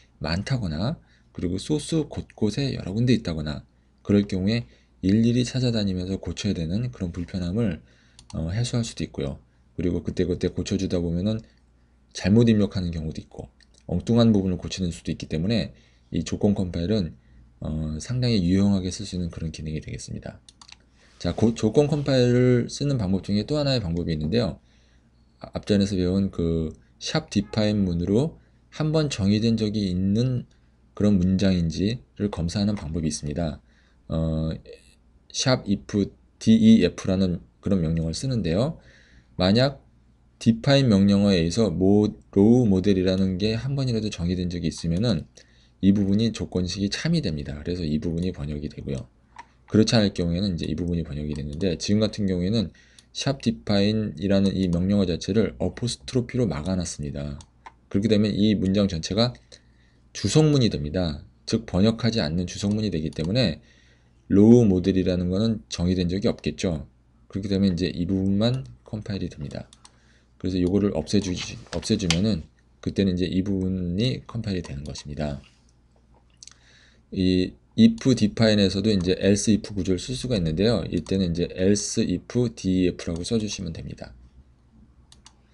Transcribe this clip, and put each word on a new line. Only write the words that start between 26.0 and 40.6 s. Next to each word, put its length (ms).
그 420
샵 320
디파인 520
문으로 560
한번 400
정의된 480
적이 320
있는 560
그런 240
문장인지를 1120
검사하는 460
방법이 320
있습니다. 520
어, 400
샵 340
if 440
디이에프라는 1040
그런 220
명령을 320
쓰는데요. 640
만약 480
디파인 480